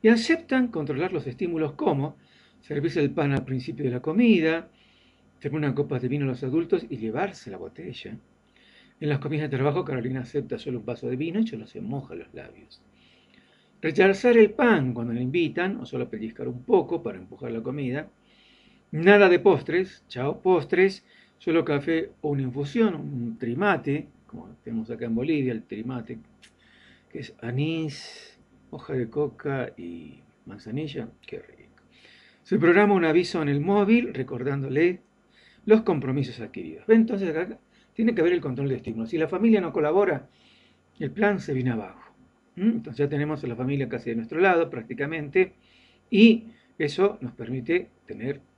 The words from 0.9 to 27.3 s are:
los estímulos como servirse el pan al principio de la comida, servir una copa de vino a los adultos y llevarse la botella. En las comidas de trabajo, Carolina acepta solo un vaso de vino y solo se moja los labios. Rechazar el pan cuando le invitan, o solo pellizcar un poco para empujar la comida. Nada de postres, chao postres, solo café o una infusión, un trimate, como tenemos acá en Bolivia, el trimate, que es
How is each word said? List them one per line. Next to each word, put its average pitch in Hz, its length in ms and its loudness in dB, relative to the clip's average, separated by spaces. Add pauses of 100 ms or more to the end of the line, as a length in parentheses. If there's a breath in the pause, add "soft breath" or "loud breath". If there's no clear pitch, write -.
los 143 120 -4
estímulos 156 480 -4
como 147 420 -2 (460 soft breath)
servirse 151 380 -4
el 143 120 2
pan 143 200 0
al 135 140 -2
principio 131 400 -6
de 123 60 0
la 123 100 -4
comida, 165 680 2 (720 soft breath)
servir 147 180 -6
una 147 180 -2
copa 139 240 -2
de 123 80 -4
vino 143 180 -2
a 135 40 0
los 127 140 -6
adultos 165 460 0
y 131 80 -8
llevarse 110 540 -6
la 92 60 -14
botella. - 600 -14 (840 soft breath)
En 151 100 -4
las 147 100 0
comidas 147 300 -4
de 139 60 -4
trabajo, 147 300 0
Carolina 131 360 -4
acepta - 360 -6
solo 123 220 -8
un 104 60 -14
vaso 120 220 -8
de 123 80 -4
vino 165 240 -4
y 226 80 0
solo - 200 -12
se - 140 -14
moja 135 340 -8
los - 180 -16
labios. - 480 -20 (1000 soft breath)
Rechazar 196 560 4
el 214 140 10
pan 175 420 4
cuando 117 200 -4
le 120 80 -2
invitan, 170 560 -2
o - 80 -10
solo 123 240 -6
pellizcar 113 380 -10
un 123 160 -10
poco 175 400 2
para 95 160 -8
empujar 117 320 -12
la 113 100 -6
comida. 131 480 -6 (840 soft breath)
Nada 190 380 6
de 175 100 6
postres, 180 680 2
chao 135 340 -6
postres, 185 640 2 (320 soft breath)
solo 165 260 0
café 160 480 -2 (100)
o 151 80 -4
una 139 120 0
infusión, 143 540 0
un 123 420 -8
trimate, 143 720 -2 (180)
como - 240 -18 (140)
tenemos 113 260 -6
acá 117 160 -8
en 117 80 -4
Bolivia, 135 380 0
el 110 120 -6
trimate, 120 540 -10 (960 soft breath)
que - 80 -10
es - 220 -14